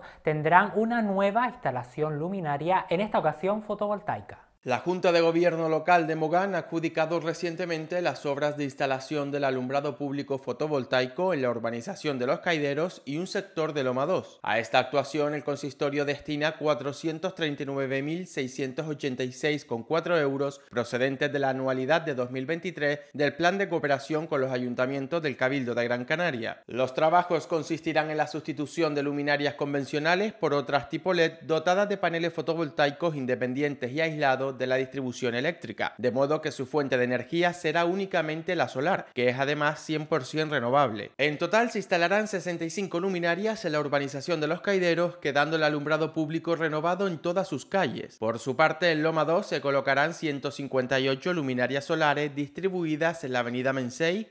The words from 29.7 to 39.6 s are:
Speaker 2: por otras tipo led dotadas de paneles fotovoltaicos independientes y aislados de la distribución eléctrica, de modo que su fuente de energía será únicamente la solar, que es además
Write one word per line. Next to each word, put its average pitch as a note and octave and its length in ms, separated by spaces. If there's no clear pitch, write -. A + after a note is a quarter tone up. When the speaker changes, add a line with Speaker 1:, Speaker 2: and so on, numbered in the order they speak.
Speaker 2:
por D3 200
otras C#3 360
tipo D#3+ 240
led E3 300
dotadas F3+ 440
de G3 80
paneles E3 380
fotovoltaicos D#3 840
independientes B2+ 800
y D#3 80
aislados C#3 480
de B2+ 160
la C3 120
distribución B2+ 580
eléctrica, A#2+ 640
de B2 100
modo C#3 320
que D3+ 100
su C3 140
fuente C3+ 320
de B2 60
energía B2+ 500
será E3+ 320
únicamente F3 680
la C#3 120
solar, E3+ 460
que B2 160
es B2 80
además D3 420